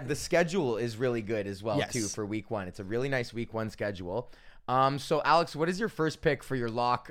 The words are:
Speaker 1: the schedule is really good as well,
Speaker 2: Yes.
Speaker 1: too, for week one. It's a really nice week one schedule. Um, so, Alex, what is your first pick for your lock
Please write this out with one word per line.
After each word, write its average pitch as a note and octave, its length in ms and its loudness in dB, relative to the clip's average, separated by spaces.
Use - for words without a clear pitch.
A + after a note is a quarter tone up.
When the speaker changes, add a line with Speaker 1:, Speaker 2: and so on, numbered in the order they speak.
Speaker 1:
the C#3+ 80 -2
schedule E3 600 2
is A2+ 200 -2
really A#2+ 260 0
good G2+ 260 -2
as G2 160 -8
well, A2 140 0
Speaker 2:
Yes. - 140 -2
Speaker 1:
too, A2+ 140 0
for G#2+ 180 -4
week G#2 240 -4
one. G2 200 -4
It's - 100 -10
a G2+ 60 -8
really A#2 240 -2
nice B2+ 260 -2
week A#2 180 -6
one A2 180 -4
schedule. G2 600 -4
Um, C3+ 320 4
so, D3 240 0
Alex, D3+ 320 6
what D#3+ 120 0
is F#3 120 -2
your A3 80 0
first D#3 340 -2
pick C#3+ 220 0
for C3+ 100 -4
your A#2 160 -2
lock A#2+ 400 0